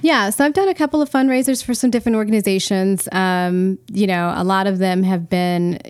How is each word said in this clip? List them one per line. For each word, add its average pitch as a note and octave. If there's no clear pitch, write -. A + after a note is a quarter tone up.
Yeah, B3+
so C#4
I've D4
done F#4+
a F4+
couple D4+
of C#4+
fundraisers C4
for B3
some B3
different A3+
organizations. G3
Um, F#3
you G3+
know, F3
a F3+
lot F#3+
of F#3+
them F#3
have F3+
been F3+